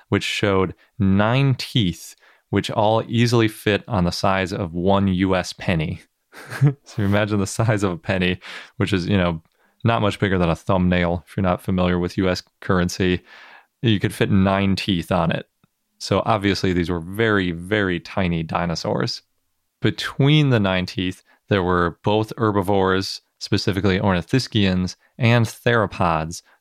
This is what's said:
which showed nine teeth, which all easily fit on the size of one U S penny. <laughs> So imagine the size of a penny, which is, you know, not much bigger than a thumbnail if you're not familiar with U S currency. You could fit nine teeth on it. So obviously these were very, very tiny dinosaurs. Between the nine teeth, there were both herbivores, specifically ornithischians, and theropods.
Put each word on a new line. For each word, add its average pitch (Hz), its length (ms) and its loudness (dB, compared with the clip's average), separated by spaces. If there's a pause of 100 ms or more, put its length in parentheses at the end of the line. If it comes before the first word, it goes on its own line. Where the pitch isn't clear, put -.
which 101 160 0
showed 95 500 0 (240)
nine 110 580 2
teeth, - 580 -4 (360)
which - 200 0
all 110 360 2
easily 117 400 2
fit 104 400 -2
on 98 180 0
the 87 60 2
size 95 420 -2
of 95 200 -6
one 98 360 2
U 92 280 2
S 90 160 -4
penny. 87 480 -4 (320)
<laughs> - 420 0 (100)
So - 180 -8
imagine 104 360 2
the 98 80 0
size 107 360 0
of 98 80 2
a 85 80 -6
penny, 90 420 -2 (380)
which 101 140 0
is, 90 140 0
you 101 100 0
know, 87 260 0 (420)
not 117 180 2
much 101 160 -2
bigger 95 200 0
than 87 100 2
a 80 80 0
thumbnail 90 680 0
if - 100 -12
you're 101 60 -2
not 90 200 0
familiar 90 360 0
with 90 180 -4
U 92 120 0
S 90 140 -2 (180)
currency. 90 640 0 (600)
You 110 180 2
could 107 140 -2
fit - 160 0
nine 98 460 2
teeth 87 360 -2
on 85 180 0
it. - 160 -6 (520)
So - 260 0
obviously 98 480 0
these 87 180 0
were 87 100 -2
very, 98 520 0
very 90 480 -2
tiny 85 420 -2
dinosaurs. 87 800 -4 (580)
Between 143 720 2
the 123 80 2
nine 95 280 0
teeth, 92 360 -6 (260)
there 101 140 2
were 87 400 0
both 107 340 0
herbivores, 98 840 0 (180)
specifically 95 600 0
ornithischians, 95 1000 0 (200)
and 117 300 2
theropods. 87 960 -2 (180)